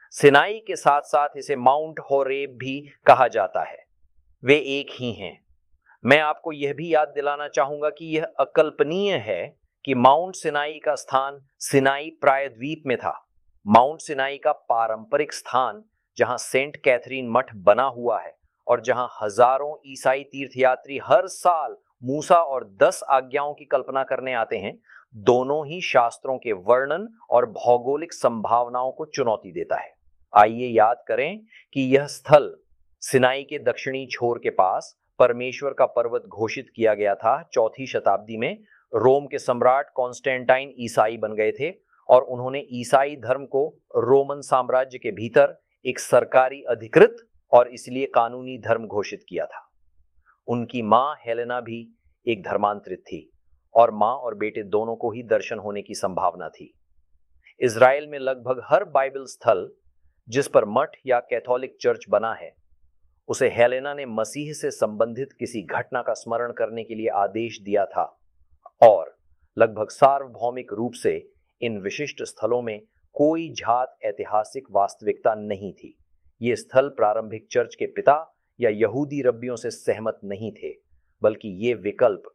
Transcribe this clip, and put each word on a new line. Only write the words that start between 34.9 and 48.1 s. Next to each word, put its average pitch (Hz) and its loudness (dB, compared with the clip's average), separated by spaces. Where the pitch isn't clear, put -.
परमेश्वर 123 0
का 127 2
पर्वत 117 -2
घोषित 107 -8
किया 110 2
गया 101 0
था। 135 -2
चौथी 123 -2
शताब्दी 107 -2
में 160 -6
रोम 131 4
के 139 -8
सम्राट 127 2
कॉन्स्टेंटाइन 127 -2
ईसाई 117 0
बन 110 -6
गए 107 2
थे 151 -8
और 127 8
उन्होंने 127 -8
ईसाई 135 0
धर्म 131 -4
को 139 -4
रोमन 139 2
साम्राज्य 127 0
के 113 -6
भीतर 117 0
एक 127 -4
सरकारी 131 2
अधिकृत 123 2
और 123 8
इसलिए 127 -6
कानूनी 127 -2